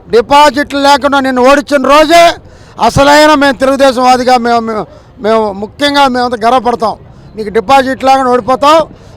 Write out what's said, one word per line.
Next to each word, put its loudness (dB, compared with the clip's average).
డిపాజిట్లు 0
లేకుండా 0
నిన్ను 0
ఓడించిన 0
రోజే 2
అసలైన 2
మేము 0
తెలుగుదేశం 0
వాదిగా 2
మేము, 0
మేము, -8
మేము -2
ముఖ్యంగా -2
మేమంతా -4
గర్వపడతాం. -2
నీకు -10
డిపాజిట్ -2
లేకుండా 0
ఓడిపోతావు. -2